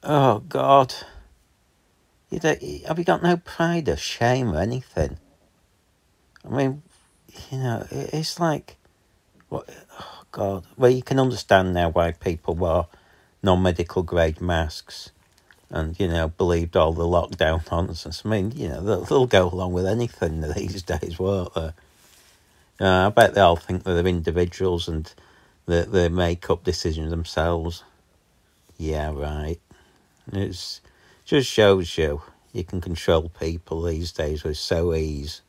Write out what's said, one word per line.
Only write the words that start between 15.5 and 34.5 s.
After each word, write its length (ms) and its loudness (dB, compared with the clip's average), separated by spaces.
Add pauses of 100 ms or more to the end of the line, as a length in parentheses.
and, 300 -6
you 80 0
know, 200 0
believed 500 0
all 160 4
the 100 -2
lockdown 680 0
nonsense. 540 -6
I 40 -4
mean, 260 -2
you 140 -6
know, 120 -10
they'll, 220 -2
they'll 240 4
go 220 4
along 240 -4
with 140 0
anything 540 -2
<laughs> 140 -4
these 280 -6
days, 340 -6
won't 360 -2
they? 180 -6 (1080)
Uh, 280 4
I 20 4
bet 240 6
they 80 6
all 140 8
think 280 -6
that 100 -2
they're 140 2
individuals 800 -2
and 260 -6 (520)
that 260 0
they 180 4
make 400 -2
up 140 0
decisions 460 -4
themselves. 720 -2 (960)
Yeah, 360 -4
right. 460 -6 (720)
It's 500 -8 (440)
just 240 2
shows 480 4
you 240 0 (300)
you 120 -6
can 180 -6
control 480 0
people 540 -6
these 280 -4
days 320 -4
with 140 -4